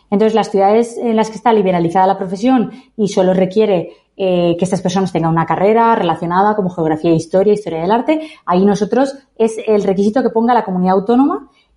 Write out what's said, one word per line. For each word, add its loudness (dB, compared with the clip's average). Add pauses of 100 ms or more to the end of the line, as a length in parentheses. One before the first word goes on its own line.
(120)
Entonces, 2
las 0
ciudades 2
en -2
las 0
que -14
está 0
liberalizada 2
la 0
profesión -2 (240)
y 0
solo 0
requiere, 0 (280)
eh, 0
que 0
estas -2
personas -2
tengan 0
una 0
carrera 2
relacionada 0
como -2
geografía -2
e 4
historia, 2
historia -6
del -2
arte, 0 (260)
ahí 2
nosotros 0 (200)
es 0
el 2
requisito 0
que 0
ponga 0
la 0
comunidad 0
autónoma, 0 (300)